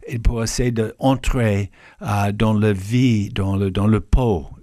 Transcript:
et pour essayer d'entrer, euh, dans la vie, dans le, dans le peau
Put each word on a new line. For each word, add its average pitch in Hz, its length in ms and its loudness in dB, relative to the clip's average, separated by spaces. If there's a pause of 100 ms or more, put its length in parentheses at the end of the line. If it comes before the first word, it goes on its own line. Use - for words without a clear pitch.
et 123 100 -6
pour 117 240 0
essayer 123 300 -2
d'entrer, 113 960 0 (320)
euh, 101 300 -2
dans 110 220 0
la 107 200 2
vie, 107 560 0
dans 98 280 -2
le, 98 120 0
dans 98 180 0
le 107 120 4
peau 101 480 0 (140)